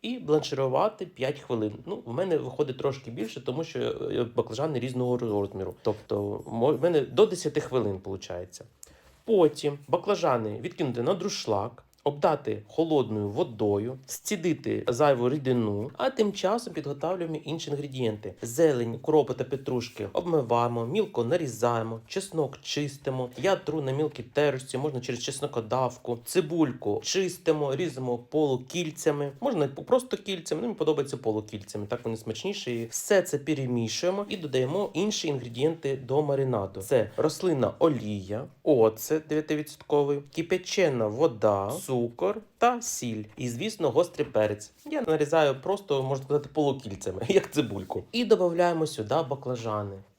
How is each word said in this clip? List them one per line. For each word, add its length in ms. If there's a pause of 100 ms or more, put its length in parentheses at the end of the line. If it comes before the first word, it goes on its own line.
і 160
бланширувати 880
п'ять 340
хвилин. 460
Ну, 200
в 80
мене 240
виходить 400
трошки 320
більше, 300
тому 240
що, 160
е, 460 (100)
баклажани 420
різного 400
розміру. 640
Тобто, 640
мо-, 300
в 60
мене 180
до 260
десяти 340
хвилин 400
получається. 640 (600)
Потім 540 (100)
баклажани 720
відкинути 420
на 120
друшлак, 680 (200)
обдати 640
холодною 600
водою, 800
зцідити 800
зайву 420
рідину, 680
а 140
тим 220
часом 420
підготовлюємо 640
інші 340
інгредієнти. 720
Зелень, 520
укропу 400
та 100
петрушки 680
обмиваємо, 720
мілко 380
нарізаємо, 840
чеснок 560
чистимо. 760
Я 180
тру 260
на 100
мілкій 300
терочці, 560
можна 220
через 220
чеснокодавку, 1000
цибульку 800
чистимо, 720
різимо 420
полукільцями, 1200
можна 280
по-, 140
просто 340
кільцями, 440
ну, 60
мені 120
подобається 380
полукільцями, 680
так 180
вони 120
смачніші. 760
Все 320
це 160
перемішуємо 880
і 80
додаємо 580
інші 340
інгредієнти 680
до 260
маринаду. 600
Це 340
рослинна 640
олія, 640 (180)
оцет 680
дев'ятивідсотковий, 880 (160)
кип'ячена 720
вода, 640 (200)
цукор 480 (180)
та 240
сіль. 420 (120)
І, 120
звісно, 420
гострий 360
перець. 460 (180)
Я 120
нарізаю 600
просто, 400
можна 220
сказати, 280
полукільцями, 720
<laughs> 40
як 240
цибульку. 600
І 120
додаємо 600
сюди 280 (160)
баклажани. 680 (220)